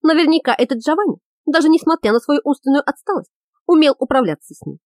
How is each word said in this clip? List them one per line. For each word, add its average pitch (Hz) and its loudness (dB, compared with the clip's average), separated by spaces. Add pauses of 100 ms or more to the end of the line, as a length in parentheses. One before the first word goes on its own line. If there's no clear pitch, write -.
Наверняка 311 2
этот 240 -2
Джованни, 320 -2 (260)
даже 311 0
несмотря 320 0
на 240 0
свою 294 -2
умственную 277 -2
отсталость, - -8 (340)
умел 311 4
управляться 226 -4
с - -20
ним. 147 -14